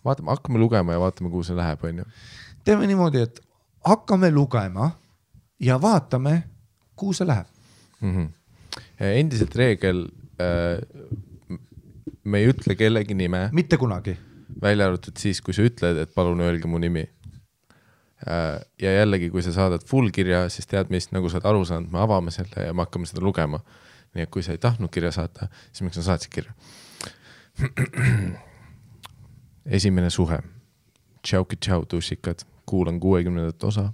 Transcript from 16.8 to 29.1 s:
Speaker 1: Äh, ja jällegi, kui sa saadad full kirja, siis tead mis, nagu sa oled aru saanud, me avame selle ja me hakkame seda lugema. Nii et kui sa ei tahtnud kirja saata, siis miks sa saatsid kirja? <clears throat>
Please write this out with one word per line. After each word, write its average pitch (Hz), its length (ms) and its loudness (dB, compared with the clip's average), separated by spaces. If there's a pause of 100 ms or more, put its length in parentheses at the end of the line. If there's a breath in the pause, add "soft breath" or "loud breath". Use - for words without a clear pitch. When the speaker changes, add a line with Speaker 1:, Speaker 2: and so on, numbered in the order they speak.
Speaker 1:
Äh, 80 400 -4 (180)
ja 95 140 0
jällegi, 98 380 2
kui 90 120 -2
sa 87 100 -4
saadad 92 340 0
full 131 240 2
kirja, 90 380 0
siis - 180 -10
tead 95 240 -2
mis, 90 220 -4
nagu 92 180 -2
sa 85 80 -4
oled - 80 -2
aru 104 180 4
saanud, 85 280 -4
me - 80 -2
avame 98 300 2
selle - 360 -8
ja - 80 -6
me 87 80 0
hakkame 85 240 -6
seda 85 160 -10
lugema. 82 380 0 (540 soft breath)
Nii 87 100 -4
et 80 60 -10
kui 92 120 -6
sa 85 100 -6
ei 80 60 -6
tahtnud 110 320 -2
kirja 85 220 -2
saata, 82 360 -6 (180 soft breath)
siis - 160 -14
miks 90 140 -6
sa 85 60 -6
saatsid 87 300 -2
kirja? - 200 -10 (1040 loud breath)
<clears throat> 120 800 0 (1300 loud breath)